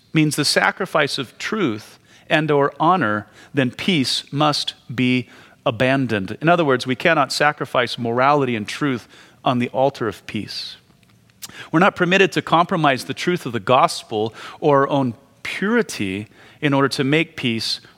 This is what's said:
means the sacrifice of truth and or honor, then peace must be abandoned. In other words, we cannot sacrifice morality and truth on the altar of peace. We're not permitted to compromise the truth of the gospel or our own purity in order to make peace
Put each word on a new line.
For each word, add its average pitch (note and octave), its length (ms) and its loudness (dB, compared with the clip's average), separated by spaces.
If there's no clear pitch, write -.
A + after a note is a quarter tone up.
means D#3 240 2
the D3 80 0
sacrifice F3+ 760 0
of C3 200 -10
truth C#3+ 600 -4
and D#3 220 2
or C#3+ 300 2
honor, C#3 480 2
then C3 160 2
peace - 640 0
must D3 420 0
be B2+ 360 0
abandoned. A2+ 760 0
In D#3 80 2
other E3+ 160 4
words, B2+ 220 0
we B2+ 80 -2
cannot D#3 360 2
sacrifice C#3 680 -2
morality B2 560 2
and G#2 120 -6
truth C3+ 400 -4
on B2+ 160 0
the A#2+ 100 -2
altar C3 380 -2
of - 180 -8
peace. - 520 -10
We're D#3+ 80 2
not F#3+ 160 4
permitted F#3 360 2
to D3+ 100 -2
compromise D#3 640 2
the C3 100 -8
truth - 320 -4
of A#2+ 80 -6
the A#2 60 -4
gospel A#2 760 0
or C#3+ 200 4
our C#3 100 2
own C3 240 0
purity A2 840 -4
in C#3+ 120 0
order C#3 160 4
to - 140 -2
make C3+ 320 0
peace A2+ 440 -4